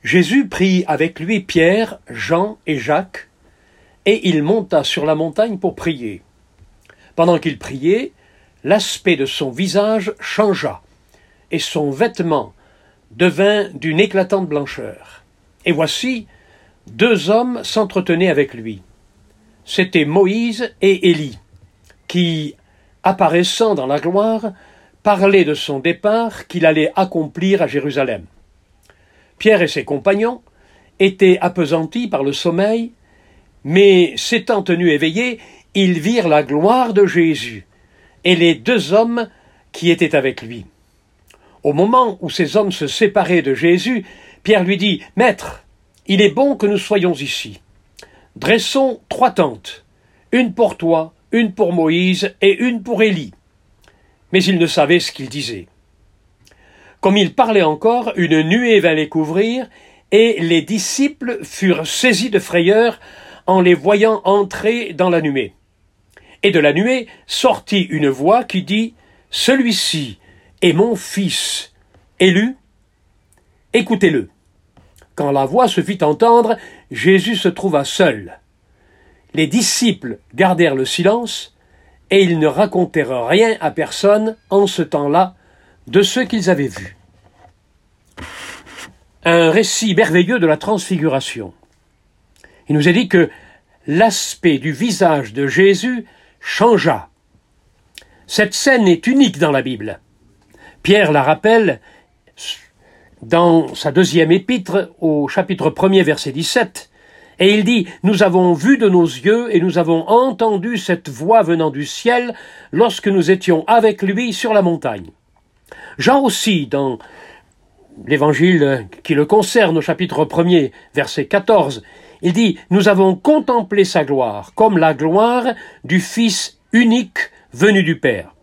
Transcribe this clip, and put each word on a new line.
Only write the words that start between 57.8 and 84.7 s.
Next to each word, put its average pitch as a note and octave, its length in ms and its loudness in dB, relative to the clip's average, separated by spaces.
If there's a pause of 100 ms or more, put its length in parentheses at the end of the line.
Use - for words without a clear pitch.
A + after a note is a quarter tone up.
une D#3+ 240 2
nuée G#3+ 400 2
vint E3 120 2
les D#3 140 -2
couvrir, F#3+ 640 -4 (420)
et A3 300 4
les E3 200 2
disciples A#3+ 840 -4
furent E3 440 -2
saisis A3+ 420 0
de G3+ 100 0
frayeur G3+ 600 0 (480)
en F#3+ 140 2
les F3+ 120 4
voyant G3+ 520 2
entrer G3+ 640 0
dans F3+ 180 0
la E3+ 120 2
nuée. C3+ 320 -4 (880)
Et G3+ 80 4
de E3+ 80 2
la D3 140 4
nuée A#3 340 0 (200)
sortit - 560 0
une D3 260 0
voix E3+ 340 2
qui F#3+ 200 -6
dit, « G#3+ 320 -4 (340)
Celui-ci F#3+ 920 -2 (420)
est F3 120 4
mon G#3 240 0
fils - 720 -6 (480)
élu, G3 380 2 (1120)
écoutez-le. » F#3 560 0 (880)
Quand C#3+ 160 -4
la C3+ 140 0
voix A3 240 2
se - 100 -2
fit F#3 240 -4
entendre, A3+ 540 4 (340)
Jésus F#3+ 460 2
se F#3+ 100 -2
trouva E3+ 380 -2
seul. G#2+ 520 -2 (960)
Les D#3 140 0
disciples F#3+ 720 -2 (140)
gardèrent E3 420 2
le C3+ 80 -2
silence, G3+ 720 -2 (540)
et G3 120 4
ils E3+ 160 2
ne D#3 100 2
racontèrent D3 800 -2
rien A3 360 2
à D#3 100 -2
personne G#3 640 0 (140)
en G3 180 2
ce F#3 140 -6